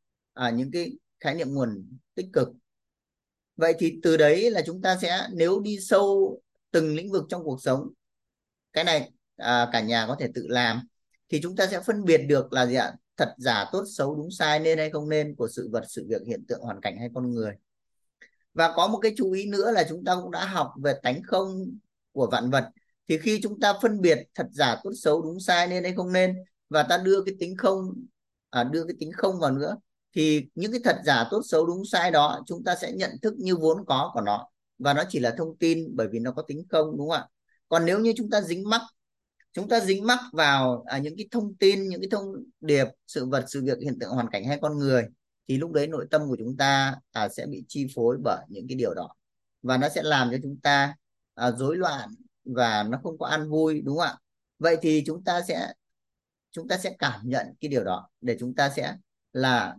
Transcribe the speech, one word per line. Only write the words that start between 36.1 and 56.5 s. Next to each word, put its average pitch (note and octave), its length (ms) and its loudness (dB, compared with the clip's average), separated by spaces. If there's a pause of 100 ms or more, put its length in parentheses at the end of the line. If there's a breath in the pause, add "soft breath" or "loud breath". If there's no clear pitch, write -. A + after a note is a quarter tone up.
vì A2+ 80 -4
nó B2 120 -4
có C#3 100 -8
tính D#3 280 -10
không, D#3 280 2
đúng D3 120 -4
không E3 80 0
ạ? - 100 -8 (420)
Còn E3 160 4
nếu F#3 140 2
như A3+ 180 4
chúng G#3+ 120 -4
ta G#3 120 2
dính F3+ 280 -4
mắc, A3+ 120 2 (720)
chúng F#3+ 160 -6
ta A#3 100 6
dính G3 260 0
mắc B3 140 2 (140)
vào, C3+ 540 4
à, - 100 -6
những D3+ 200 -6
cái G#3 140 -10
thông G#3 240 -4
tin, G3 340 4
những F3+ 120 -6
cái F#3+ 100 -6
thông G3+ 140 -2 (360)
điệp, D3 240 4 (220)
sự C3+ 180 -4
vật, B2+ 220 -2
sự C#3 160 -6
việc, B2+ 160 0
hiện C3+ 200 -6
tượng, G2 120 -8
hoàn A#2 180 -2
cảnh G2+ 160 -4
hay C#3+ 160 -2
con D3+ 160 -2
người, C3+ 260 4 (440)
thì C3 100 0
lúc E3 140 -4
đấy D3 160 2
nội D#3 240 -6
tâm D3+ 160 2
của B2+ 120 -2
chúng C3 180 -6
ta, C#3 380 2 (160)
à, G#2+ 180 -2
sẽ - 160 -10
bị C#3 220 -10
chi C#3 280 -4
phối B2 280 2
bởi A2+ 260 -2
những G2+ 200 -12
cái C3 80 -8
điều A2 160 -2
đó, E2+ 160 -8 (520)
và B2+ 160 0
nó C#3+ 120 2
sẽ D3+ 140 -4
làm C3+ 280 2
cho C3 120 -2
chúng C#3+ 140 -10
ta, C#3+ 380 2 (400)
à, A#2+ 160 0
rối C3+ 260 -2
loạn C#3 320 -2 (360)
và A#2 380 2
nó A#2 200 -4
không D#3+ 140 -8
có - 100 -6
an D#3 220 -2
vui, D#3 320 0
đúng C#3 160 -4
không E3+ 80 0
ạ? C3+ 120 -6 (420)
Vậy E3 220 4
thì D#3 240 2
chúng E3 180 -8
ta F3 240 0
sẽ, E3 260 -6 (800)